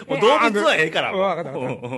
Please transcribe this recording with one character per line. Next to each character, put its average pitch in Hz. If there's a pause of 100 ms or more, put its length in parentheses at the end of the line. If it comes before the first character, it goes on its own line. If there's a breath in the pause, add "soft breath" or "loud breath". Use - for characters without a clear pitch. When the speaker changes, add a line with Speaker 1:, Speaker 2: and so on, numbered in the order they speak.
Speaker 1:
う、 -
Speaker 2:
も 269
う -
動 262
物 220
は 285
え 160
え -
か 175
ら。 127
Speaker 1:
わ 190
か 165
っ -
た 135
わ 127
か 135
っ -
た。 123
Speaker 2:
う -
ん 123
う -